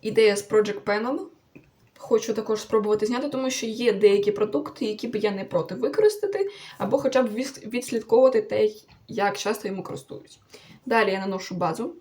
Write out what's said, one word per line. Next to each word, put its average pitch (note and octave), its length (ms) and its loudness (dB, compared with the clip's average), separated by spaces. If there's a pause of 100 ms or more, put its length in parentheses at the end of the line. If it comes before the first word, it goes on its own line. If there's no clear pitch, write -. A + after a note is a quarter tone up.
Ідея G#3+ 340 4
з G3+ 140 -8
Project G#3 320 2
Panel. A3+ 380 -2 (760)
Хочу - 360 0
також G#3+ 280 -4
спробувати G#3+ 440 0
зняти, B3+ 240 -2
тому C4 200 -2
що B3+ 160 -6
є A3+ 280 0
деякі G3+ 380 4
продукти, A3+ 540 -2
які G#3+ 220 -6
б A3+ 80 -6
я G#3 160 0
не F#3+ 140 -6
проти E3+ 300 -4
використати, G4+ 760 0 (280)
або G#3 200 0
хоча C4 260 2
б G#3+ 100 -2
віс-, B3+ 340 -8
відслідковувати A#3+ 760 2
те, G#3+ 280 0 (380)
як G3+ 300 -2
часто - 300 -4
йому F#3 160 -6
користуюсь. - 560 -14 (460)
Далі A3 260 2
я F#3+ 80 -2
наношу F#3+ 360 -6
базу. F3+ 460 -4